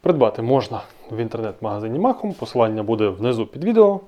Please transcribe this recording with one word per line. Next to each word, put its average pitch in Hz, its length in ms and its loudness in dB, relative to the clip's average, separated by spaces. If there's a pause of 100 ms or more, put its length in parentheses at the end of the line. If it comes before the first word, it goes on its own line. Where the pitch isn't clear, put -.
Придбати 131 420 2
можна 123 400 0 (280)
в 110 80 -8
інтернет-магазині 110 800 -6
Махом. 214 360 -2
Посилання 110 480 0
буде 107 260 0
внизу 110 380 -2
під 139 180 -12
відео. 208 420 4